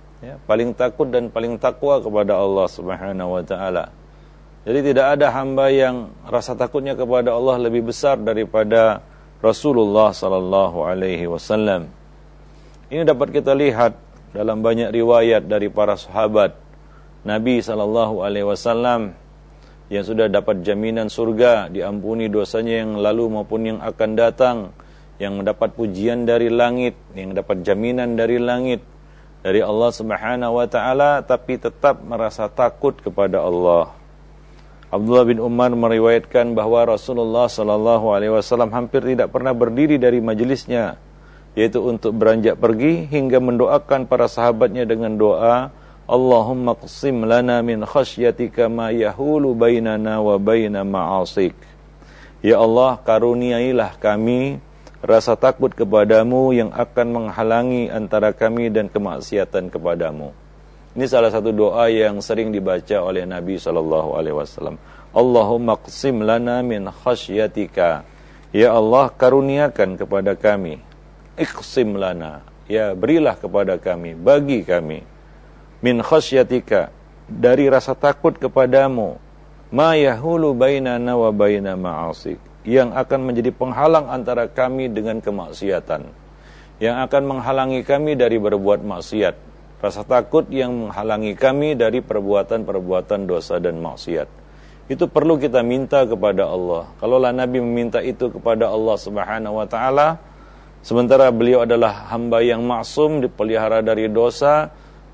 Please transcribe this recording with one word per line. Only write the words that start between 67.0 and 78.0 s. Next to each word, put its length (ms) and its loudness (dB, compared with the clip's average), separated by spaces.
"Ya 240 4
Allah, 400 4
karuniakan 800 2
kepada 400 -2
kami. 480 -2
Iqsim 560 -4
lana." 480 -6
"Ya, 320 -2
berilah 400 2
kepada 400 -2
kami, 400 -6
bagi 480 2
kami. 400 -4
Min 240 0
khasyatika, 880 2
dari 400 4
rasa 240 2
takut 400 0